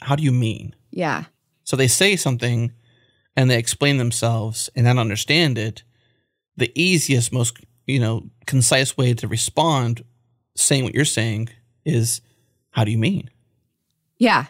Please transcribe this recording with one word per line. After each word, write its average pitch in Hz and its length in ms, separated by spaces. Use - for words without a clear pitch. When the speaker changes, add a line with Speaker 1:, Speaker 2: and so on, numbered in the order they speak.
Speaker 1:
"How 143 140
do 151 60
you 139 100
mean?" 110 420
Speaker 2:
Yeah. 147 340
Speaker 1:
So - 120
they 131 120
say 190 280
something 120 560
and 127 140
they 120 80
explain 139 400
themselves 117 760
and 120 140
I - 40
don't 127 60
understand 123 580
it. 107 280
The - 180
easiest, 143 580
most, 120 240
you 131 140
know, 113 280
concise 135 500
way 123 180
to 113 140
respond, 123 760
saying 135 280
what - 100
you're 143 100
saying, 113 440
is, 117 360
"How 113 120
do 104 60
you 113 80
mean?" 175 320
Speaker 2:
Yeah. 185 320